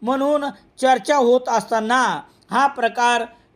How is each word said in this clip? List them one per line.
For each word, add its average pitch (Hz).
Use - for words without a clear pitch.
म्हणून 277
चर्चा 262
होत 247
असताना 226
हा 254
प्रकार 240